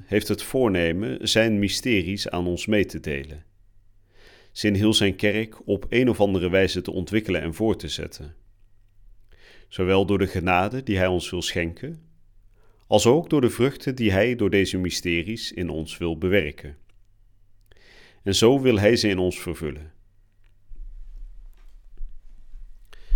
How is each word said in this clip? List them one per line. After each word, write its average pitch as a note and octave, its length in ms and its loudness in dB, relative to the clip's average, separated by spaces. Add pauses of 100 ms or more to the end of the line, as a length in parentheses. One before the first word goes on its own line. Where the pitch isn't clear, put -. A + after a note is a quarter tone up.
heeft G2+ 220 0
het G#2 160 -2
voornemen G2+ 840 0
zijn A2 320 2
mysteries G2 680 0
aan F2+ 180 -2
ons F2 180 -4
mee G#2 200 2
te - 140 -10
delen, D2 460 -10 (1040)
ze - 160 -2
in G2+ 80 2
heel G#2+ 180 4
zijn G2 220 2
kerk G#2+ 520 -2
op G2 220 0
een B2 200 4
of G#2+ 120 2
andere F#2+ 280 2
wijze F#2 320 2
te F2 100 -8
ontwikkelen F2+ 500 -2
en D#2+ 120 -6
voor G#2+ 220 0
te D#2 120 -10
zetten. - 480 -10 (1300)
Zowel F#2+ 380 2
door G2 120 2
de F#2+ 100 2
genade F#2 560 0
die G2+ 140 0
hij F#2 100 4
ons F2+ 220 0
wil F2+ 120 -6
schenken, F2 600 -6 (880)
als G#2+ 180 4
ook D3 240 4
door D3 120 4
de A#2+ 80 4
vruchten C3 460 -2
die A2+ 160 2
hij A2 240 4
door G2+ 140 2
deze F#2+ 280 2
mysteries F2 720 -4
in F2 180 -6
ons D#2 280 -8
wil E2 200 -2
bewerken. D#2 600 -2 (1500)
En G2 120 0
zo B2+ 260 4
wil B2 180 4
hij G#2+ 160 6
ze A2+ 120 2
in F#2+ 100 2
ons F#2 220 0
vervullen. D2+ 540 -10 (3250)